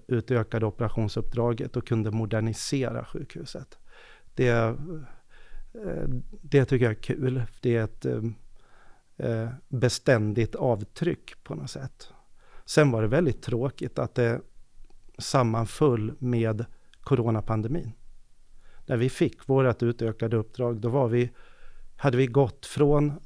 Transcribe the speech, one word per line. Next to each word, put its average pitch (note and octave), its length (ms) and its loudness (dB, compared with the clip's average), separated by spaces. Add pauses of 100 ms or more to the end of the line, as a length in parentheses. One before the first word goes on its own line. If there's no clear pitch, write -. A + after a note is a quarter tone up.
utökade A2+ 580 0
operationsuppdraget A2+ 1120 0
och A#2 100 -4
kunde A2 240 0
modernisera A2+ 920 -2
sjukhuset. - 720 -12 (580)
Det, B2+ 140 2
eh, A#2 240 2 (1700)
det C#3+ 240 4
tycker B2 200 4
jag A2 100 2
är - 60 -10
kul. B2+ 420 -2 (180)
Det A#2+ 160 2
är A2+ 60 2
ett... - 220 -6
Eh, A#2+ 180 -2 (960)
eh, A#2 320 -4 (180)
beständigt A2+ 880 2
avtryck - 880 -2
på - 120 -8
något C#3 140 -10
sätt. - 440 -14 (520)
Sen D3 260 6
var A2 100 2
det A2+ 60 4
väldigt C3+ 340 2
tråkigt - 580 -4
att A#2+ 160 -2
det A#2 260 2 (760)
sammanföll A#2 1000 2
med A2+ 460 0 (360)
coronapandemin. A2+ 880 0 (960)
När B2+ 120 0
vi B2+ 120 2
fick - 380 -2
vårt C3 360 4
utökade A2+ 540 0
uppdrag, A#2 440 -2
då A#2 80 -2
var B2+ 180 2
vi, A#2+ 240 2 (680)
hade B2+ 200 2
vi C3 100 4
gått A#2+ 380 2
från D3 600 4